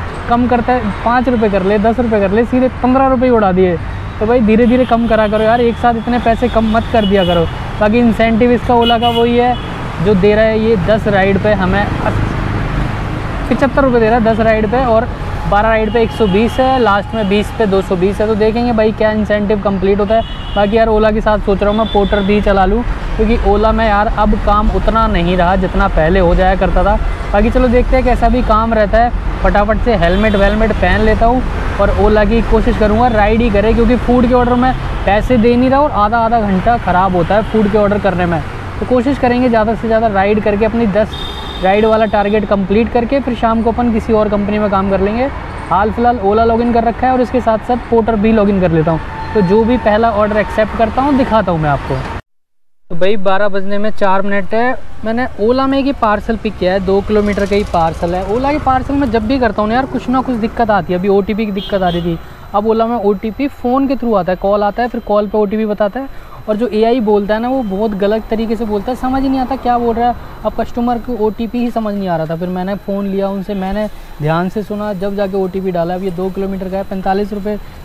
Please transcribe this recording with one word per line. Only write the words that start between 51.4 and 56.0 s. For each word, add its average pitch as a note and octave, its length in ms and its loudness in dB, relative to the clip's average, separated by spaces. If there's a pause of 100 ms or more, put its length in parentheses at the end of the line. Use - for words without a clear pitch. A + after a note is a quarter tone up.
हूँ E3 80 0
मैं D3+ 100 0
आपको। C#3 260 -2 (920)
तो F3+ 60 -2
भाई F#3 240 4
बारह G3 300 2
बजने G3 280 0
में - 140 2
चार G3 300 2
मिनट G3+ 320 -2
है। A#3+ 220 0 (300)
मैंने A#3 220 -2 (140)
ओला B3+ 260 2
में C4+ 100 0
एक C4+ 80 0
ही C#4 80 0
पार्सल G#3 440 -2